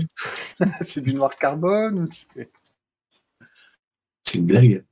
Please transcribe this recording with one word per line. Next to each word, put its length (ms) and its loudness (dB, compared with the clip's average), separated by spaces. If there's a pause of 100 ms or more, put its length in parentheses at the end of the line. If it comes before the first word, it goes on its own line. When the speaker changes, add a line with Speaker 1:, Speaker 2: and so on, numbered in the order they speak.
(160)
Speaker 1:
c'est, 580 -4
<laughs> 80 -12
c'est 180 -8
du 140 -2
noir 220 -2
carbone 640 -2
ou 120 -4
c'est 400 -14 (1700)
Speaker 2:
C'est 160 2
une 80 0
blague. 460 6